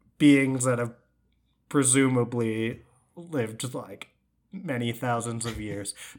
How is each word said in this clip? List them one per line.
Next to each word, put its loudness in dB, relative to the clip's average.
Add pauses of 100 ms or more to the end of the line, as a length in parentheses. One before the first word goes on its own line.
(180)
beings 6
that 2
have -4 (760)
presumably 2 (360)
lived, -6
like, -14 (420)
many -4
thousands -4
of -8
years. -8 (240)